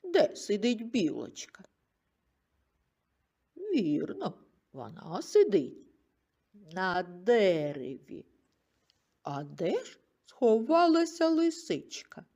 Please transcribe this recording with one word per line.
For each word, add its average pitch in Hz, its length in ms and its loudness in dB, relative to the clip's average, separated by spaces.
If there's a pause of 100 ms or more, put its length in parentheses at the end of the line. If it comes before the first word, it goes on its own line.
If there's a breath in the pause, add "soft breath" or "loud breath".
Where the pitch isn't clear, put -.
Де 349 340 2
сидить 226 540 -2
білочка? - 720 -6 (1900)
Вірно, 320 760 -2 (380)
вона 165 500 -12
сидить 196 640 2 (640)
на 185 500 -4
дереві. 175 1200 0 (1000)
А 143 220 -8
де 175 400 -4
ж - 140 -20 (280)
сховалася 320 1000 4
лисичка? 320 960 -2 (120)